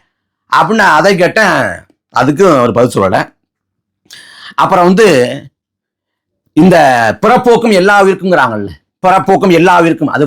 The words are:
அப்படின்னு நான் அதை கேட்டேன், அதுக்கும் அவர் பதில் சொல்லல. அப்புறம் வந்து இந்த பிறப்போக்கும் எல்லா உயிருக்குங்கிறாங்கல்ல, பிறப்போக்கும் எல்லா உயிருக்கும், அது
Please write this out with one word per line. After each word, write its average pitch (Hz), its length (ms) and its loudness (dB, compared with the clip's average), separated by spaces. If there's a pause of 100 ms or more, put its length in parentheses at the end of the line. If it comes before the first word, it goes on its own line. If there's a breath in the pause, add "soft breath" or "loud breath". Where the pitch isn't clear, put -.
(500)
அப்படின்னு 165 340 0
நான் 160 160 2
அதை 196 120 2 (100)
கேட்டேன், 170 360 -2 (560)
அதுக்கும் 147 460 0
அவர் 117 180 -2
பதில் 117 160 0
சொல்லல. 101 240 -2 (1400 loud breath)
அப்புறம் 175 260 0
வந்து 202 180 2 (1500)
இந்த 175 200 4 (460)
பிறப்போக்கும் 233 580 0
எல்லா 202 240 2
உயிருக்குங்கிறாங்கல்ல, 139 680 -2 (340)
பிறப்போக்கும் 185 540 0
எல்லா 180 240 2
உயிருக்கும், 160 320 -4
அது 135 120 -2